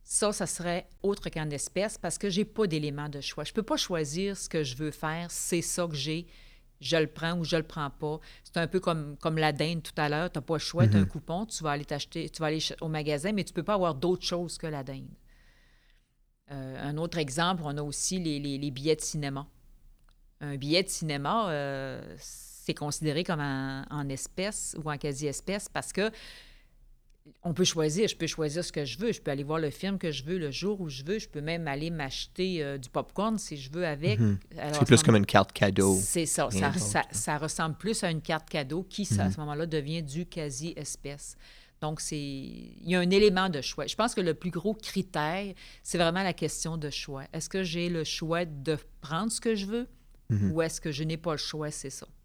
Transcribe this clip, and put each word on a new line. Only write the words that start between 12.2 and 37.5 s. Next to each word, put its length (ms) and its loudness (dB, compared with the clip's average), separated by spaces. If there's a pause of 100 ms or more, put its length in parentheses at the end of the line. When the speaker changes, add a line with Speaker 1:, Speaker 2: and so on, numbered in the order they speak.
Speaker 1:
tu 100 -14
vas 60 0
aller 160 0
ch-, 180 -4
au 80 -4
magasin, 460 0
mais 100 2
tu 80 -6
peux 120 -2
pas 100 0
avoir 220 2
d'autre 300 0
chose 320 -4
que 100 -8
la 180 -4
dinde. 240 -10 (1400)
Euh, 380 -8
un 60 -2
autre 220 -2
exemple, 480 2
on 120 -4
a 60 -4
aussi 360 -2
les, 200 0
les, 180 -4
les 140 -2
billets 240 2
de 60 -12
cinéma. 440 -4 (920)
Un 160 -6
billet 280 4
de 40 -2
cinéma, 640 0
euh, 680 -4
c'est 580 -8
considéré 500 -2
comme 160 -2
en, 480 -2
en 180 -4
espèces 720 -6
ou 80 -4
en 80 -4
quasi-espèces 680 -4
parce 240 -6
que 180 2 (1300)
on 100 -2
peut 120 2
choisir, 420 2
je 80 -2
peux 120 -2
choisir 360 -2
ce 80 -6
que 140 -2
je 120 -8
veux, 140 0
je 80 -4
peux 120 -2
aller 120 -2
voir 160 0
le 100 0
film 280 -2
que 140 -2
je 120 -6
veux, 140 -2
le 120 -2
jour 300 -2
où 80 -4
je 160 -8
veux, 160 -2
je 80 -10
peux 140 -8
même 260 -2
aller 220 -2
m'acheter, 760 -2
euh, 140 -4
du 120 -10
popcorn 480 0
si 200 -6
je 120 -10
veux 160 -2
avec. 340 0
Speaker 2:
Mhm. 200 4 (180)
Speaker 1:
Alors, 180 -4
Speaker 2:
C'est 60 4
Speaker 1:
à 40 10
Speaker 2:
plus 120 12
Speaker 1:
ce 60 8
Speaker 2:
comme 100 10
Speaker 1:
moment 40 10
Speaker 2:
une 80 8
carte 260 8
cadeau. 500 6
Speaker 1:
C'est 240 0
ça, 220 2
Speaker 2:
Rien 140 2
Speaker 1:
ça, 80 4
Speaker 2:
d'autre. 160 0
Speaker 1:
ça, 260 2
ça 260 -2
ressemble 380 -2